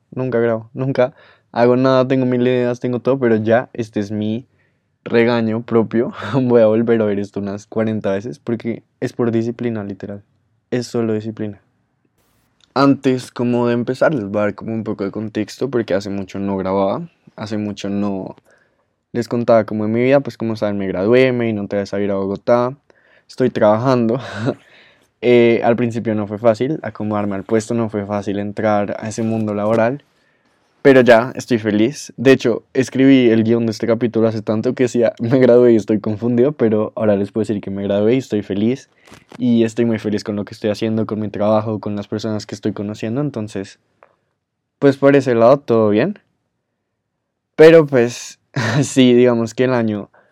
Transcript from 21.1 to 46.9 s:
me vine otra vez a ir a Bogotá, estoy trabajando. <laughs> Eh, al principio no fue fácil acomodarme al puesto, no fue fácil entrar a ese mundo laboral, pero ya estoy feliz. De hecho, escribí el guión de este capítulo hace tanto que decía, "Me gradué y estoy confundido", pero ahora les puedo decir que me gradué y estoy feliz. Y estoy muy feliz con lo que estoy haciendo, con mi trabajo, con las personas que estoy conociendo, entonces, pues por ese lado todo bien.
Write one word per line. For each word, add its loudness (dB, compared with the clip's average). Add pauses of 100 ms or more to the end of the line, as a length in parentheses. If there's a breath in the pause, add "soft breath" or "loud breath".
me -2
vine -4
otra -6
vez -6
a -4
ir -2
a -4
Bogotá, -2 (500 soft breath)
estoy -2
trabajando. 2
<laughs> -14 (920 soft breath)
Eh, 4
al 2
principio -4
no -4
fue -8
fácil 0
acomodarme -6
al -6
puesto, -2
no -2
fue -6
fácil -6
entrar -2
a -10
ese -8
mundo -4
laboral, -2 (800)
pero 8
ya 6
estoy -2
feliz. -2
De 4
hecho, 2 (100)
escribí 4
el 4
guión 0
de -2
este -6
capítulo 0
hace -4
tanto -4
que 0
decía, 0
"Me 0
gradué 6
y 6
estoy 0
confundido", -2
pero 0
ahora 0
les -4
puedo -2
decir -4
que -12
me -8
gradué 0
y 0
estoy -4
feliz. -4 (500 loud breath)
Y 2
estoy 0
muy 0
feliz -4
con -6
lo -6
que -14
estoy -4
haciendo, -2
con -6
mi -6
trabajo, -2
con -8
las -8
personas -6
que -12
estoy -6
conociendo, -8
entonces, -8 (1000)
pues 2
por 4
ese 2
lado 6
todo 0
bien. 0 (1400)